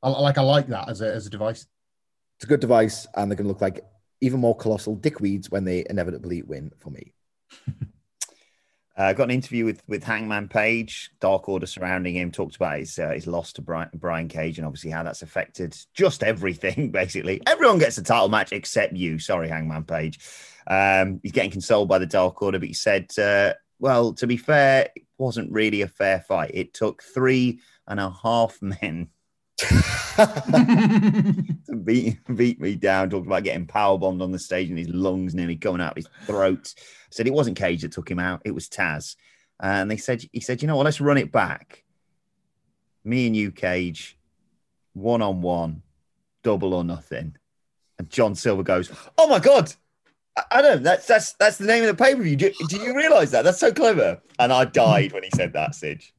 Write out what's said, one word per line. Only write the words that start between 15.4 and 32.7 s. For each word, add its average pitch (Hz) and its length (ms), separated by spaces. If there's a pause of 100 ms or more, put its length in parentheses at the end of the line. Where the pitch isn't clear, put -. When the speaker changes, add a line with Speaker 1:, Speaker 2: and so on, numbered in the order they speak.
Speaker 3:
just 180 300
everything, 98 680
<laughs> - 0
basically. 92 540
Everyone 214 320
gets 127 220
a 90 40
title 117 260
match 107 220
except 101 440
you. 82 240
Sorry, 85 300
Hangman 80 340
Page. 78 360 (460)
Um, 95 560
he's 95 100
getting 104 200
consoled 104 360
by 95 120
the 92 80
Dark 92 340
Order, 98 160
but 87 120
he - 40
said, 98 460
uh, 101 340 (240)
"Well, 120 360
to - 120
be 123 100
fair, 135 600
it - 80 (160)
wasn't 120 320
really 107 320
a 95 40
fair 95 340
fight. 82 340
It 90 180
took - 300
three 127 560 (280)
and 104 120
a 95 100
half 113 540
men 90 460 (240)
<laughs> - 260
to - 1900 (380)
beat, 113 340 (180)
beat 120 240
me 95 160